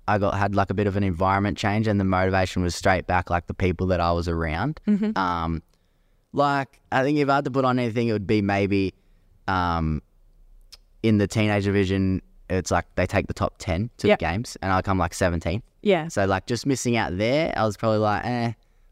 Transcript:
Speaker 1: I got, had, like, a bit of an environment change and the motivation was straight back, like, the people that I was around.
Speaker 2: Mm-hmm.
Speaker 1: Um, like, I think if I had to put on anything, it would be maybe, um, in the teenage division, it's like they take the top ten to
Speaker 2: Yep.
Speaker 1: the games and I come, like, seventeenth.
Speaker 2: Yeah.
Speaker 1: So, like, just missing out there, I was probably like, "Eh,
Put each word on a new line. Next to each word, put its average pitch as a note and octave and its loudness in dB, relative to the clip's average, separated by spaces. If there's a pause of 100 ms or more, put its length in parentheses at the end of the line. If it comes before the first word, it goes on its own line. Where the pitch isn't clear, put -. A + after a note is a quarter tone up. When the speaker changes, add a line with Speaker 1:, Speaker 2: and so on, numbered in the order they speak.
Speaker 1:
I G2+ 4
got, G2 2
had, G2 0
like, G2 2
a G2+ -4
bit G2+ 0
of F#2+ 0
an G2+ 0
environment F#2+ 0
change G#2+ 0
and G2+ 2
the F#2+ 2
motivation F#2 2
was F2 0
straight F#2 0
back, F2+ 0
like, F2 -2
the G2 -8
people F#2 0
that F2+ 2
I E2+ 2
was E2+ -2
around. E2 -4
Speaker 2:
Mm-hmm. G#3 0
Speaker 1:
Um, E3+ -2 (720)
like, C#3 -2 (140)
I C3 2
think D3 0
if C#3+ 2
I C#3 4
had C#3+ 0
to C3+ -6
put C3 2
on B2+ 2
anything, A#2 0
it A2+ 0
would G#2 -2
be G#2+ 2
maybe, G2 2 (560)
um, E2+ 0 (1040)
in A2 4
the G2+ 2
teenage G#2+ 0
division, F#2+ 0 (280)
it's F2+ -2
like F2 0 (100)
they F2+ 0
take F#2+ -2
the - -8
top - -4
ten F#2 -4
to - -2
Speaker 2:
Yep. G#3 4
Speaker 1:
the E2 -4
games F#2 -6
and F#2+ 0
I F#2 2
come, F#2+ 0
like, E2 0
seventeenth. F2 -2 (180)
Speaker 2:
Yeah. E3+ 0
Speaker 1:
So, G2+ 0
like, F#2+ 0
just A#2+ -4
missing B2 0
out F2+ -2
there, C3 0
I A2 0
was G#2 -2
probably A2 0
like, G#2 0
"Eh, A#2 -2 (400)